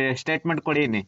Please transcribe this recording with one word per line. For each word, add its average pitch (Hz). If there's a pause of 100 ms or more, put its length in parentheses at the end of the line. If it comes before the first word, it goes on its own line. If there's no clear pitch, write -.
(140)
ಸ್ಟೇಟ್ಮೆಂಟ್ 160
ಕೊಡೀನಿ. 135